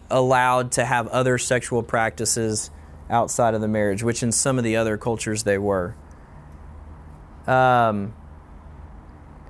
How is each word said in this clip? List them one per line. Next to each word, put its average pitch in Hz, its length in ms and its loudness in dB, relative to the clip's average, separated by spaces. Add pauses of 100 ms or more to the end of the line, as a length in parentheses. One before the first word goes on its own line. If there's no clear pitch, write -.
allowed 127 640 4
to 123 100 2
have 120 240 0
other 127 300 2
sexual 120 440 0
practices 113 920 -2 (380)
outside 117 440 2
of 110 80 0
the 107 80 0
marriage, 104 340 2
which 117 180 0
in 117 120 0
some 135 240 2
of 120 80 0
the 110 100 2
other 110 220 0
cultures 107 460 -4
they 101 140 2
were. 98 380 0 (1500)
Um, 120 680 4 (1400)